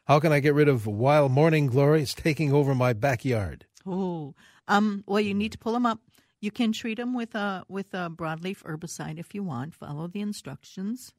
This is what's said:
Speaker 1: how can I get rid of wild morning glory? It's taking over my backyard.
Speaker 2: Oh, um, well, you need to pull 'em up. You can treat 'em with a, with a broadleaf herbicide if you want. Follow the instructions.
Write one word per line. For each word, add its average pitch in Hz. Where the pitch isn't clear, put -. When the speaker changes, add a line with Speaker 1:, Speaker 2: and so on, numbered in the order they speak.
Speaker 1:
how 147
can 156
I 143
get 147
rid 147
of 123
wild 131
morning 151
glory? 143
It's 127
taking 151
over 139
my 127
backyard. 110
Speaker 2:
Oh, 180
um, 202
well, 202
you 202
need 214
to -
pull 226
'em 247
up. 226
You 208
can 220
treat 220
'em 247
with 233
a, 202
with 190
a 180
broadleaf 165
herbicide 156
if -
you 202
want. 147
Follow 151
the 180
instructions. 202